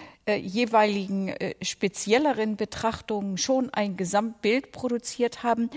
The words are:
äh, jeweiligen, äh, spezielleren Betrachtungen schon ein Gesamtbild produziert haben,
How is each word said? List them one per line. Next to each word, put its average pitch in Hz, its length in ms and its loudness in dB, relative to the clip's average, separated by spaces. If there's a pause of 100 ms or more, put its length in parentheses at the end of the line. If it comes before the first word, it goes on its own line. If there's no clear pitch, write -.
(240)
äh, 208 120 2
jeweiligen, 202 920 2
äh, - 320 -6
spezielleren 220 960 0
Betrachtungen 208 800 -4
schon 262 320 0
ein 202 300 -2
Gesamtbild 214 760 0
produziert 240 680 -4
haben, 233 340 4